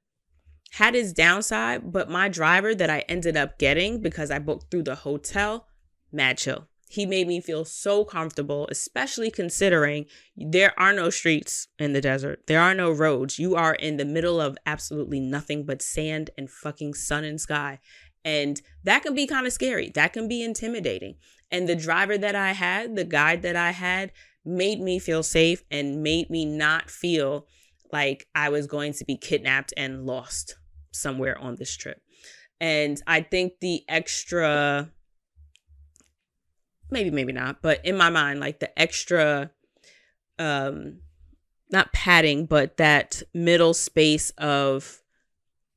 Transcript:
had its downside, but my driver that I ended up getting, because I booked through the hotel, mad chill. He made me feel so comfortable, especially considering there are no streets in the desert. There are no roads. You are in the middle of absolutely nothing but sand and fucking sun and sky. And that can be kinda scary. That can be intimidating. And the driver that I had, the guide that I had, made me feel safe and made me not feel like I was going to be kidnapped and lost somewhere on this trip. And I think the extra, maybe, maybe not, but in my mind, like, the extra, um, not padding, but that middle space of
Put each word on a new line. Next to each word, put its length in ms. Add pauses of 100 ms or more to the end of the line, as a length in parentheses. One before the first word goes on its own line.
(720)
had 220
its 200
downside, 760
but 200
my 180
driver 460
that 160
I 180
ended 300
up 200
getting, 440
because 280
I 80
booked 320
through 120
the 140
hotel, 680 (460)
mad 260
chill. 300 (220)
He 160
made 200
me 140
feel 240
so 400
comfortable, 640
especially 600
considering 760 (300)
there 420
are 140
no 180
streets 580 (100)
in 140
the 80
desert. 460
There 140
are 140
no 160
roads. 480
You 180
are 180
in 220
the 80
middle 360
of 160 (100)
absolutely 540
nothing 440
but 180
sand 560
and 120
fucking 440
sun 300
and 160
sky. 400 (440)
And 360 (240)
that 180
can 120
be 120
kinda 240
scary. 400
That 220
can 160
be 140
intimidating. 760 (340)
And 180
the 80
driver 420
that 160
I 180
had, 440
the 80
guide 380
that 140
I 140
had, 420 (320)
made 360
me 180
feel 240
safe 480
and 320
made 280
me 140
not 460
feel 560 (460)
like 420
I 140
was 180
going 280
to 100
be 120
kidnapped 600
and 300
lost 500 (340)
somewhere 480
on 180
this 200
trip. 240 (600)
And 460
I 140
think 400
the 280
extra, 1040 (2000)
maybe, 200
maybe 220
not, 300
but 220
in 120
my 140
mind, 300
like, 180
the 200
extra, 720 (880)
um, 640 (680)
not 220
padding, 540
but 320
that 440 (100)
middle 420
space 640
of 640 (760)